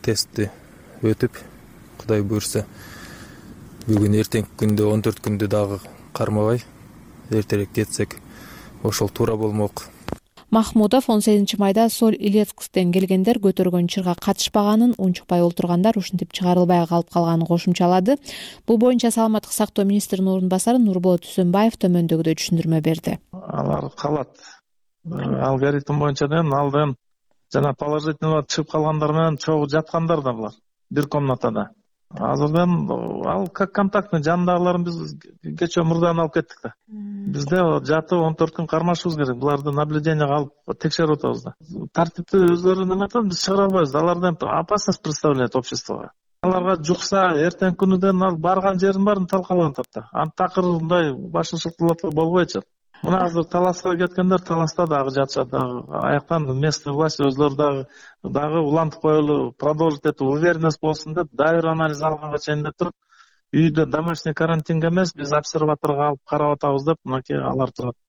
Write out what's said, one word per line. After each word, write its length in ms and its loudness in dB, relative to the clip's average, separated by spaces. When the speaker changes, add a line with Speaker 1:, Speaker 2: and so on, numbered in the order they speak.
Speaker 1:
тестти 480 -4
өтүп, 380 0
Кудай 200 0
буйруса, 440 -4
бүгүн 400 2
эртеңки 380 -2
күндө 340 2
он 80 2
төрт 240 -2
күндү 240 -2
дагы 300 0
кармабай, 480 0
эртерээк 420 0
кетсек, 460 -4
ошол 260 0
туура 260 -2
болмок. 520 -2
Speaker 2:
Махмудов 580 2
он 120 2
сегизинчи 360 2
майда 320 4
Соль 260 2
Илецктен 760 0
келгендер 500 2
көтөргөн 480 2
чырга 240 -2
катышпаганын, 880 2
унчукпай 420 0
олтургандар 560 2
ушинтип 340 -4
чыгарылбай 540 2
калып 240 0
калганын 380 0
кошумчалады. 720 2
Бул 100 4
боюнча 320 4
саламаттык 420 0
сактоо 340 0
министринин 420 0
орун 220 0
басары 280 2
Нурболот 480 2
Үсөнбаев 560 2
төмөндөгүдөй 560 2
түшүндүрмө 480 0
берди. 320 -2
Speaker 3:
Алар 640 -4
калат. 400 -4
Алгоритм 880 -2
боюнча 300 0
да, 160 0
алдын 520 0
жана 220 0
положительный 720 -2
чыгып 300 -6
калгандар 380 0
менен 240 2
чогуу 320 0
жаткандар 520 0
да 120 -2
булар 200 -8
бир 160 0
комнатада. 640 -2
Азырдан 760 0
ал 220 -2
как 240 -4
контактный 500 0
жанындагыларын 600 2
биз 300 -8
кечээ 300 0
мурдан 320 2
алып 140 0
кеттик 280 -4
да. 120 -12
Бизде 720 -4
жатып 320 0
он 160 2
төрт 220 -2
күн 100 -4
кармашыбыз 480 0
керек. 240 -2
Буларды 320 0
наблюдениеге 560 0
алып 240 -2
текшерип 400 0
атабыз 300 -4
да. 80 -12
Тартипти 420 -2
өздөрү 480 4
неме 240 0
атат, 220 0
биз 100 -6
чыгара 300 2
албайбыз. 260 2
Алардан 460 0
опасность 600 -2
представляет 540 0
обществого. 560 -6
Аларга 420 0
жукса, 480 0
эртең 480 0
күнүдөн 480 2
ал 80 0
барган 420 0
жерин 300 2
баарын 240 0
талкаланат 480 0
да. 160 -12
Анын 240 -4
такыр 320 0
мындай 480 0
башын 480 -6
шылтылатып 480 -2
болбойт. 480 0
Мына 220 2
азыр 200 0
Таласка 520 0
кеткендер, 480 2
Таласта 400 0
дагы 240 0
жатышат, 400 -2
дагы 400 -4
аяктан 540 -2
местный 340 -2
власть 260 0
өзлөрү 380 2
дагы, 300 0
дагы 380 -2
улантып 420 0
коелу, 560 2
продолжить 480 0
этип, 160 -2
уверенность 580 2
болсун 360 -4
деп, 160 -2
дайыр 340 2
анализ 340 -2
алганга 380 -4
чейин 240 -4
деп 160 -8
туруп, 160 -4
үйдө 320 4
домашний 480 -4
карантинге 540 0
эмес, 260 0
биз 180 -4
обсерваторго 760 0
алып 100 -4
карап 300 0
атабыз 260 0
деп, 180 0
мынакей 380 -4
алар 300 -2
турат. 240 -8